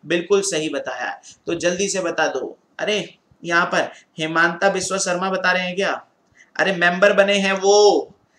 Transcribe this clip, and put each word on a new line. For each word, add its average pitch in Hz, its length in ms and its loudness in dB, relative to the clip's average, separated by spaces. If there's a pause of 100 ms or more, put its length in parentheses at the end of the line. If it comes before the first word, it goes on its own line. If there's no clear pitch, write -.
बिल्कुल 170 340 0
सही 160 280 -4
बताया 131 360 -8
है, 98 160 -10 (260)
तो 170 80 -4
जल्दी 180 340 -2
से 190 120 -4
बता 160 260 -2
दो। - 320 -6 (200)
अरे 185 360 -4 (300)
यहाँ 170 220 0
पर 175 240 -2 (280)
हिमांता 165 500 0
बिस्वा 190 300 -2
शर्मा 185 320 -2
बता 185 220 0
रहे 185 140 -2
हैं 180 100 -6
क्या? 170 300 -4 (500)
अरे 185 160 0
member 180 400 2
बने 202 220 4
हैं 196 180 0
वो, 196 640 4 (240)